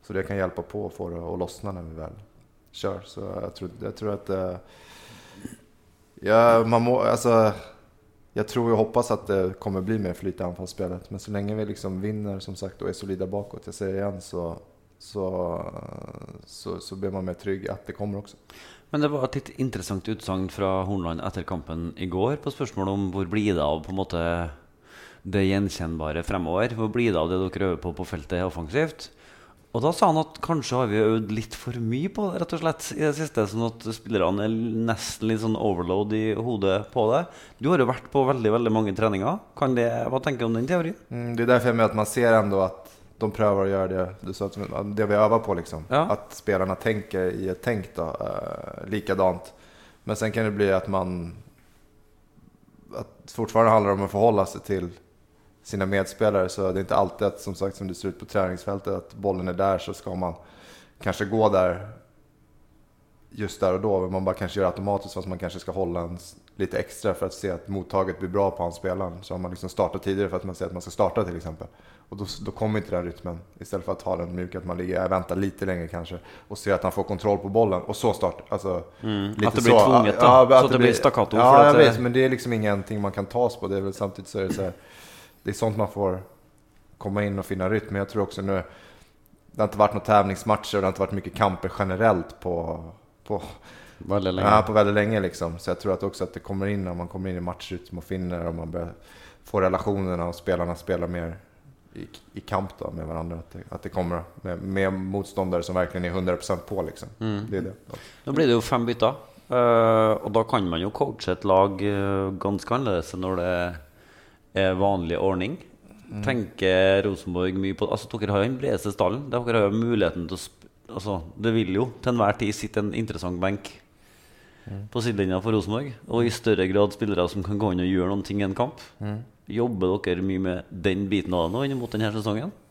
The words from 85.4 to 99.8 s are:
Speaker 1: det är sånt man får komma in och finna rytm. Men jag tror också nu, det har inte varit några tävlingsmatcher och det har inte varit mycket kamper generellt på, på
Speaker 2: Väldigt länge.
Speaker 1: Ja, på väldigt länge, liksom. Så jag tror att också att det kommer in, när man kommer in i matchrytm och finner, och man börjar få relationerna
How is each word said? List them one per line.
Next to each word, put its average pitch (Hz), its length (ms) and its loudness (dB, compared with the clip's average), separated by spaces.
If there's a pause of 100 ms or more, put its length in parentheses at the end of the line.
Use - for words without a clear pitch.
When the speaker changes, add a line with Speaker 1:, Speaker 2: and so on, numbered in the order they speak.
Speaker 1:
det - 60 -4
är 101 40 -4
sånt 110 240 -2
man 104 100 0
får 95 320 -2 (800)
komma 104 260 -2
in 101 160 -2
och 92 60 -6
finna 92 240 -2
rytm. 107 200 0
Men 98 100 -2
jag 98 100 -4
tror 104 140 0
också - 180 -6
nu, 95 220 -2 (880)
det - 100 -4
har 104 60 4
inte 101 100 -6
varit 104 160 6
några 104 120 -4
tävlingsmatcher 104 720 4
och 98 40 2
det 95 40 2
har 95 60 4
inte 95 100 -4
varit 95 100 0
mycket 98 240 -6
kamper 92 440 2
generellt 95 600 2
på, 85 440 -6 (400)
på 101 180 -4 (580)
Speaker 2:
Väldigt 92 340 0
länge. 95 160 4
Speaker 1:
Ja, 107 120 8
på 107 120 -2
väldigt 104 220 6
länge, 104 240 2
liksom. 85 400 -4
Så - 100 -8
jag 87 100 -2
tror 98 140 -2
att 90 100 -2
också 95 200 -4
att 87 100 -8
det - 60 -10
kommer 98 280 -4
in, 101 160 -2
när 90 100 -6
man 87 140 -8
kommer 95 220 -8
in 90 80 -6
i 87 40 -6
matchrytm 87 560 -10
och 82 60 -10
finner, 90 440 -4
och 82 80 -4
man 82 160 -8
börjar 85 220 -6 (500)
få 101 180 0
relationerna 92 640 0